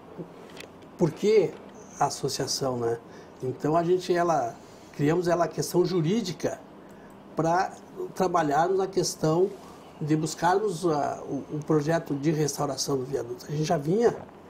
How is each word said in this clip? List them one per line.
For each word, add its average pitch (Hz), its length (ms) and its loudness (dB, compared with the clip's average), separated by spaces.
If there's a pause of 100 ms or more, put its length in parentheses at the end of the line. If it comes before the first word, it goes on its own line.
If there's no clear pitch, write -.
(960)
por 160 140 2
que 202 400 4 (500)
a 143 60 4
associação, 131 720 -2
né? 117 180 0 (460)
Então, 143 340 0
a 170 80 2
gente, 180 300 2
ela, 160 400 2 (400)
criamos 165 320 2
ela 170 200 4
a - 20 -2
questão 165 380 2
jurídica 175 720 0 (720)
pra 170 380 2 (420)
trabalharmos 175 640 2
a 190 80 2
questão 175 600 2 (520)
de 151 160 2
buscarmos 175 720 0
a, 143 360 0
o, - 340 -6
o 147 100 -4
projeto 156 480 2
de 143 160 0
restauração 143 680 0
do 127 60 -2
viaduto. 123 440 -6
A 156 40 -6
gente 151 120 0
já 165 140 2
vinha 190 360 2 (340)